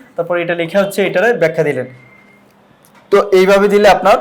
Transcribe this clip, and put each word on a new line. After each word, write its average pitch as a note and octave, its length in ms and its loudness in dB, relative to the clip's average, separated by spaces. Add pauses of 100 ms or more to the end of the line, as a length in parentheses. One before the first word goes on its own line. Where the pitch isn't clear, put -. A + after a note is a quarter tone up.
(160)
তারপর F3 220 -6
এটা F3 180 -4
লিখে E3+ 220 -6
হচ্ছে G3 300 -2
এটারে G3+ 260 0
ব্যাখ্যা E3 300 -2
দিলেন। C3 220 -6 (1300)
তো G3 200 2
এইভাবে G3 360 4
দিলে G3+ 220 2
আপনার F#3+ 320 2